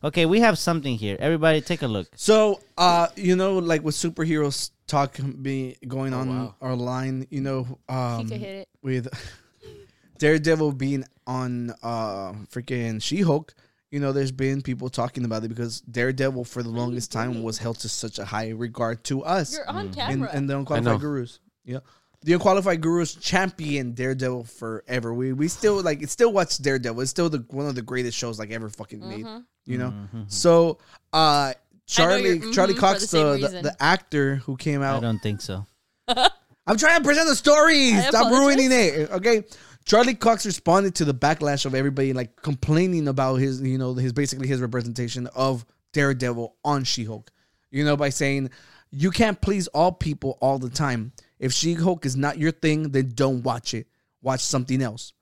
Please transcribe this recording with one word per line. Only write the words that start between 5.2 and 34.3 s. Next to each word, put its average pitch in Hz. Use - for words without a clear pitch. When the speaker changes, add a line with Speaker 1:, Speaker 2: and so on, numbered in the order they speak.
Speaker 2:
be 135
going 131
Speaker 3:
Oh, 127
Speaker 2:
on 131
Speaker 3:
wow. 127
Speaker 2:
online, 131
you 143
know, 131
um, 123
Speaker 4:
He 113
could 107
hit 98
it. 196
Speaker 2:
with 131
<laughs> -
Daredevil 156
being 135
on, 123
uh, 107
freaking 117
She-Hulk, 160
you 143
know, 139
there's 135
been 135
people 123
talking 123
about 110
it 113
because 117
Daredevil 131
for 123
the 117
Speaker 4:
What 113
are 117
you 120
Speaker 2:
longest 123
time 123
Speaker 4:
doing? 113
Speaker 2:
was 110
held 117
to 113
such -
a 101
high 110
regard 117
to 139
us 170
Speaker 4:
You're 302
on -
Speaker 1:
Mm. 190
Speaker 4:
camera. 262
Speaker 2:
and, 156
and 139
the 139
Speaker 3:
I 139
Speaker 2:
Unqualified 120
Speaker 3:
know. 110
Speaker 2:
Gurus. 139
Yeah. 123
The 160
Unqualified 185
Gurus 165
champion 151
Daredevil 127
forever. 117
We, 127
we 147
still, 202
like, 151
it's 147
still 233
watch 196
Daredevil. 127
It's 135
still 170
the, 143
one 139
of 139
the 123
greatest 123
shows, 117
like, 107
ever 113
fucking 107
made, -
Speaker 4:
Mm-hmm. 220
Speaker 2:
you 127
know? 123
Speaker 1:
Mm-hmm. 104
Speaker 2:
So, 170
uh, -
Speaker 4:
I 147
know -
you're 127
Speaker 2:
Charlie, 190
Charlie 190
Speaker 4:
mm-hmm -
for -
Speaker 2:
Cox, 196
Speaker 4:
the 208
same 156
Speaker 2:
the, 143
the, 139
Speaker 4:
reason. 185
Speaker 2:
the 147
actor 143